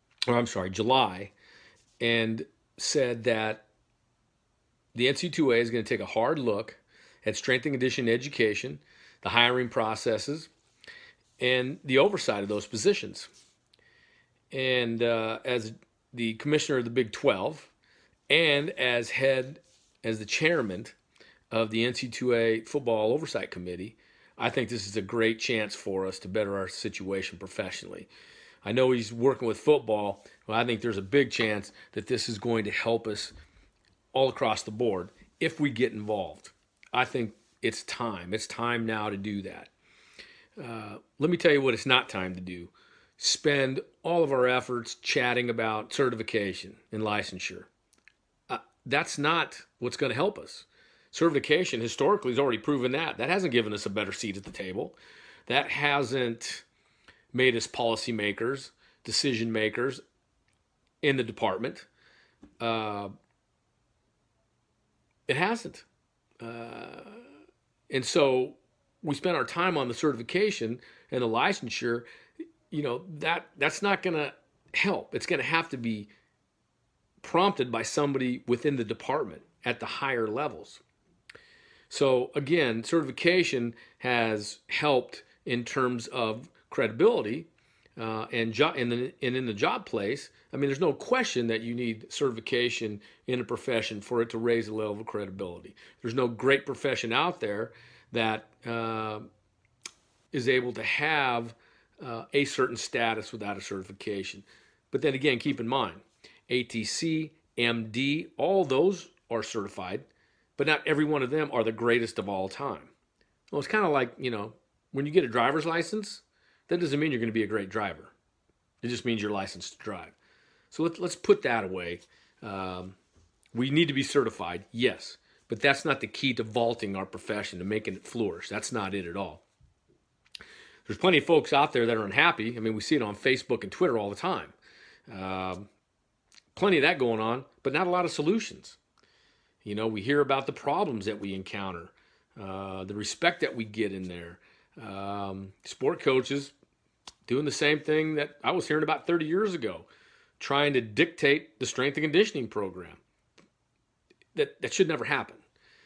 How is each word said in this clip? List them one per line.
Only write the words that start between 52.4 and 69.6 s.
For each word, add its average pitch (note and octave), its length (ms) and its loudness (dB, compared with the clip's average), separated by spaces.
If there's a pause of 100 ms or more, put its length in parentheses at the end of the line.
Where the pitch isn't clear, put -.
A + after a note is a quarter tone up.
proven B2+ 360 0
that. D#3 260 -4
That A#2+ 100 -2
hasn't F3+ 240 2
given G#2+ 220 4
us G2+ 100 -6
a G#2 60 -2
better G2 220 -2
seat G2+ 260 -6
at G2 60 -14
the F#2+ 60 -14
table. G2 460 -8 (480)
That C3+ 260 0
hasn't C3+ 960 0 (680)
made B2+ 200 6
us A2+ 120 0
policymakers, A2+ 1040 -2 (340)
decision A2+ 480 0
makers A2 480 0 (1000)
in C#3 160 4
the B2+ 40 0
department. G#2+ 600 -2 (760)
Uh, G#2+ 520 -4 (2250)
it C3 80 2
hasn't. F#3+ 480 -2 (560)
Uh, A#2 640 -12 (880)
and C3 120 0
so C3+ 520 4 (480)
we D3 120 -2
spent F3 220 0
our B2+ 80 2
time E3+ 320 0